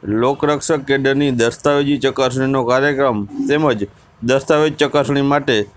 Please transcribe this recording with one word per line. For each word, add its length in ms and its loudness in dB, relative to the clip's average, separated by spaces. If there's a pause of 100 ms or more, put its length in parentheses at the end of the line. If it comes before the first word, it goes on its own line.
લોકરક્ષક 800 -2
કેડરની 460 0
દસ્તાવેજી 640 0
ચકાસણીનો 640 0
કાર્યક્રમ 640 0
તેમજ 640 -2 (360)
દસ્તાવેજ 520 2
ચકાસણી 460 0
માટે 440 0 (120)